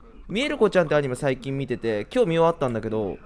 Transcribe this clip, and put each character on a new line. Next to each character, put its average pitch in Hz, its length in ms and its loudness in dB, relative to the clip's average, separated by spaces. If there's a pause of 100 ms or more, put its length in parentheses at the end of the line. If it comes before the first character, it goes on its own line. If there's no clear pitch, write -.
(280)
見 202 140 -4
え 294 60 -2
る 302 100 -4
子 208 100 4
ち 185 100 2
ゃ 175 40 4
ん 160 40 0
っ - 40 -10
て 151 40 2
ア 147 60 6
ニ 143 80 -2
メ 127 60 -2
最 131 240 -2
近 135 180 -6
見 139 100 -4
て 123 120 -4
て、 107 320 -2
興 247 160 2
味 165 120 2
は 165 100 6
あ 170 40 2
っ - 60 -6
た 135 100 0
ん 117 60 -2
だ 110 80 -4
け 110 80 -6
ど 104 360 -4